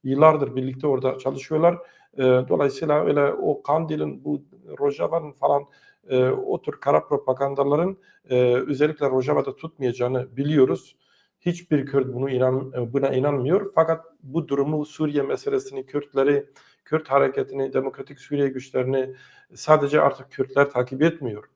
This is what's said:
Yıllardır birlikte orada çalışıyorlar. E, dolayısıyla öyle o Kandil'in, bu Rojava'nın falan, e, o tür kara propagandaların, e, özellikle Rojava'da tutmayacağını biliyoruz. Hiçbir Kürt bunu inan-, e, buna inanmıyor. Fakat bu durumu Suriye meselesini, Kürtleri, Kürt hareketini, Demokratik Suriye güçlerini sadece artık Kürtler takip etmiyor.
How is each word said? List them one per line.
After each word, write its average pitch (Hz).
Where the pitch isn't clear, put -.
Yıllardır 139
birlikte 131
orada 131
çalışıyorlar. 156
E, 135
dolayısıyla 143
öyle 143
o 156
Kandil'in, 151
bu 147
Rojava'nın 151
falan, 143
e, 127
o -
tür -
kara 151
propagandaların, 139
e, 127
özellikle 143
Rojava'da 135
tutmayacağını 123
biliyoruz. 139
Hiçbir 160
Kürt 127
bunu 131
inan-, 131
e, 120
buna 135
inanmıyor. 143
Fakat 160
bu 139
durumu 147
Suriye 147
meselesini, 135
Kürtleri, 143
Kürt 156
hareketini, 135
Demokratik 135
Suriye 143
güçlerini 131
sadece 147
artık -
Kürtler 143
takip 127
etmiyor. 135